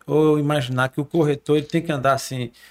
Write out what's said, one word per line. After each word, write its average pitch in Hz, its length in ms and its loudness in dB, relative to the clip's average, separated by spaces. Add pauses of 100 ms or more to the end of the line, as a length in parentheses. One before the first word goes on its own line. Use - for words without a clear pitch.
ou 151 320 2
imaginar 131 500 -2
que - 120 -6
o 143 40 -2
corretor, 147 540 0
ele 147 80 -4
tem 165 160 -2
que 165 100 -6
andar 135 220 0
assim, 127 360 -8 (200)